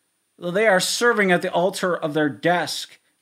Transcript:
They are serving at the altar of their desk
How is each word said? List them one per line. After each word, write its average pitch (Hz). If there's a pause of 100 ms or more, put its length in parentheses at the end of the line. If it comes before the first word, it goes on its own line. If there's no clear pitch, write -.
(400)
They 175
are 185
serving 214
at 175
the 185
altar 180
of 151
their 151
desk 165 (240)